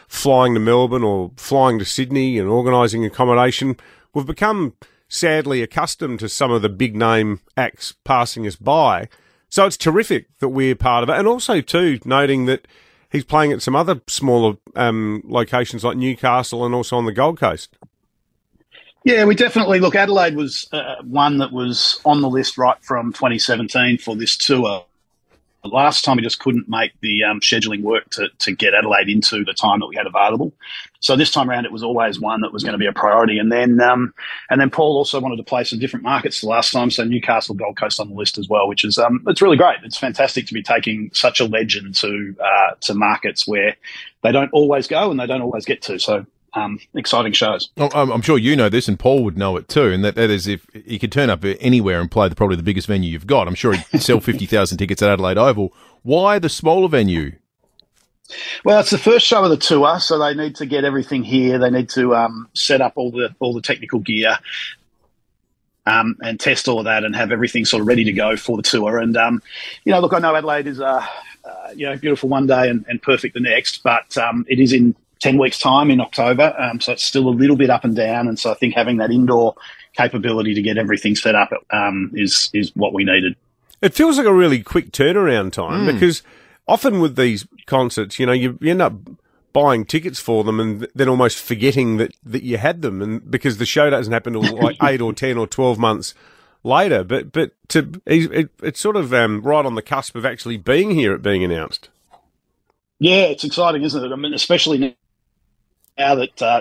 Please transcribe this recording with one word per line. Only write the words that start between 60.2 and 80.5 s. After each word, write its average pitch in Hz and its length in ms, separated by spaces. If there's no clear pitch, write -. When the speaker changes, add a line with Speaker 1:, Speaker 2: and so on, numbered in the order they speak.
Speaker 2:
need 151 240
to 151 80
get 139 200
everything 135 400
here. 127 340
They 127 100
need 123 220
to, 123 240
um, 117 400
set 139 260
up 123 160
all 123 140
the, 120 280
all 123 140
the 117 80
technical 120 380
gear, 110 400
um, 113 380
and 113 180
test - 280
all 120 100
of 107 80
that 110 180
and 107 100
have 110 180
everything 117 340
sort 110 160
of 104 40
ready 120 180
to 107 80
go 107 220
for 113 220
the 107 60
tour. 110 340
And, 113 220
um, 117 240
you - 80
know, 185 80
look, 175 140
I 175 60
know 165 140
Adelaide 151 340
is, 135 120
uh, 135 240
uh, 98 300
you 147 100
know, 139 140
beautiful 139 320
one 135 160
day 127 240
and, 117 180
and 120 140
perfect 127 320
the 120 60
next, 123 420
but, 117 340
um, 117 320
it 127 100
is 127 140
in 120 240
ten 135 200
weeks' 131 200
time 143 320
in 131 80
October, 127 600
um, 120 200
so - 140
it's - 100
still 135 240
a 127 40
little 135 260
bit 131 140
up 120 140
and 113 120
down, 117 320
and 107 100
so 117 120
I 107 40
think 117 200
having 120 240
that 110 120
indoor 120 440
capability 113 560